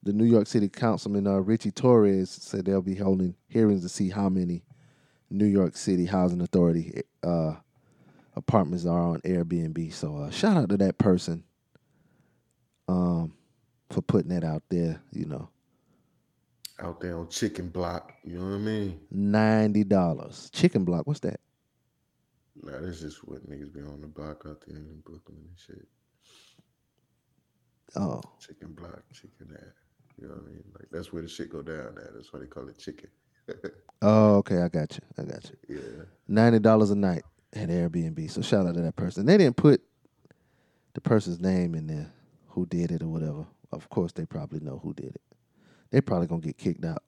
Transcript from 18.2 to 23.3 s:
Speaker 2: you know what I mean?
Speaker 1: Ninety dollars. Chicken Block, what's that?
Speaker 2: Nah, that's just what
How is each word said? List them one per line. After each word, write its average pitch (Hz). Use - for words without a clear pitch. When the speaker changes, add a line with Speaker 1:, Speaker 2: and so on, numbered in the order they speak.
Speaker 2:
you 87
know 92
what 98
I -
mean? 104
Speaker 1:
Ninety 107
dollars. 92
Chicken 180
Block, 170
what's 151
that? -
Speaker 2:
Nah, 69
that's 82
just 73
what -